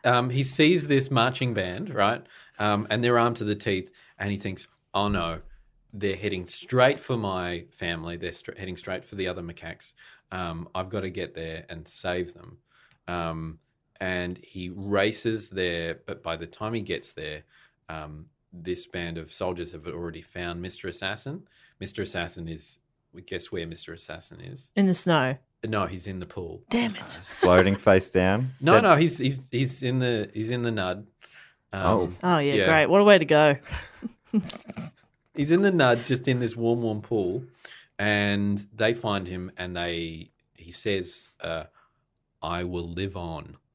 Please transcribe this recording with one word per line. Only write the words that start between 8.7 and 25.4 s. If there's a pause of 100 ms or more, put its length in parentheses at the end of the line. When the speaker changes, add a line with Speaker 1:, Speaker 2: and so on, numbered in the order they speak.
Speaker 1:
straight
for
the
other
macaques. (360)
Um,
I've
gotta
get
there
and
save
them." (480)
Um, (380)
and
he
races
there,
but
by
the
time
he
gets
there, (440)
um, (260)
this
band
of
soldiers
have
already
found
Mister
Assassin. (360)
Mister
Assassin
is, (480)
guess
where
Mister
Assassin
is?
Speaker 2:
In
the
snow. (300)